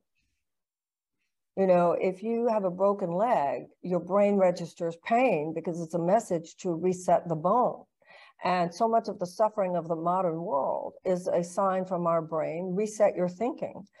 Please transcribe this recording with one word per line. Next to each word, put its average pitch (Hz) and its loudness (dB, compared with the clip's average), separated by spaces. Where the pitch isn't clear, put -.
You 190 2
know, 175 6
if 185 -2
you 233 0
have 214 2
a 180 -2
broken 196 0
leg, 165 0
your 175 -2
brain 202 2
registers 175 0
pain 196 2
because 165 -4
it's 160 -6
a 175 0
message 175 0
to 180 -4
reset 180 0
the 165 -2
bone. 185 0
And 180 0
so 233 2
much 226 2
of 208 -6
the 180 -6
suffering 196 0
of 165 -4
the 170 -2
modern 170 0
world 233 -4
is 180 0
a 175 0
sign 185 -2
from 180 -2
our 165 2
brain, 160 -4
"Reset 214 2
your 180 0
thinking, 202 -6